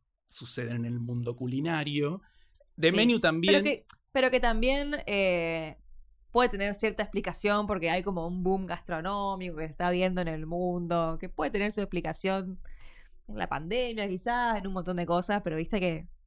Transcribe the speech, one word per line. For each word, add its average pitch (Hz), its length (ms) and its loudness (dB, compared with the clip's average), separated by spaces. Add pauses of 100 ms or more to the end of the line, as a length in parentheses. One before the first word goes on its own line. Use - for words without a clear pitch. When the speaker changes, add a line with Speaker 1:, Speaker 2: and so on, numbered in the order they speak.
(280)
Speaker 1:
suceden 120 500 -6
en 117 80 -2
el 120 140 -2
mundo 120 360 -4
culinario. 147 840 -2 (580)
The 160 120 6
Speaker 2:
Sí. 175 60 4
Speaker 1:
Menu 233 240 6
también. 165 320 6
Speaker 2:
Pero 285 120 8
que, 285 220 0 (240)
pero 254 200 4
que 247 100 4
también, 262 560 2 (100)
eh, 170 680 0 (560)
puede 240 160 6
tener 202 260 -2
cierta 208 280 -2
explicación 202 640 0
porque 175 240 0
hay 180 120 0
como 175 240 -2
un 180 160 -4
boom 190 240 2
gastronómico 180 880 -4
que 156 80 -4
se 160 60 -6
está 175 200 0
viendo 180 300 2
en 170 80 0
el 156 180 -4
mundo, 170 760 0
que 185 80 -8
puede 254 220 -2
tener 208 220 0
su - 80 -4
explicación 185 800 -2 (680)
en 214 100 -10
la 90 100 -2
pandemia 214 600 -2
quizás, 233 500 0
en 190 80 -6
un 190 60 -4
montón 180 240 -2
de 175 100 -2
cosas, 180 360 0
pero 160 140 -4
viste 170 220 0
que 170 300 -2 (180)